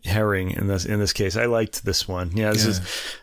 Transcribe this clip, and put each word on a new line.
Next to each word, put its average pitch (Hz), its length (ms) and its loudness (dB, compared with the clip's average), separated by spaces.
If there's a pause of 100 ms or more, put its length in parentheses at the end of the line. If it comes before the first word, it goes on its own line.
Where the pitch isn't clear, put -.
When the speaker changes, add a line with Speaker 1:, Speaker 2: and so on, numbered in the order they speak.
Speaker 1:
Herring 98 460 2
in - 160 0
this, 95 180 0
in 104 140 0
this 101 120 2
case. 98 240 0
I 113 80 2
liked 113 400 0
this - 240 -2
one. 90 260 -4
Yeah, 107 200 2
this 107 100 4
Speaker 2:
Yeah. 110 60 2
Speaker 1:
is, 92 100 0 (420)